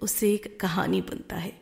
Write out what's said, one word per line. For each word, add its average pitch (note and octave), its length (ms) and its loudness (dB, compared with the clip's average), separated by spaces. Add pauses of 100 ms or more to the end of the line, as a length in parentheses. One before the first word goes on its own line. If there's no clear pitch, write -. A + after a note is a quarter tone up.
उससे G#3 300 4
एक G#3 280 -2
कहानी F#3 400 2
बुनता - 360 -6
है। E3+ 260 -6